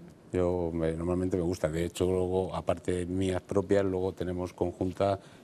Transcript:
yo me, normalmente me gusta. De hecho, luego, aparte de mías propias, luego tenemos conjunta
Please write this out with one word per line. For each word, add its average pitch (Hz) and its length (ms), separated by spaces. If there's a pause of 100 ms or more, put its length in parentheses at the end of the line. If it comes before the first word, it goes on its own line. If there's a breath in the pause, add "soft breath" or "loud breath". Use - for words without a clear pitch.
(320)
yo 90 400
me, 82 220
normalmente 90 420
me 90 80
gusta. 87 240
De 80 180
hecho, 87 200
luego, 92 500
aparte 90 360
de 90 160
mías 92 340
propias, 98 420
luego 92 300
tenemos 90 400
conjunta 95 640 (240 loud breath)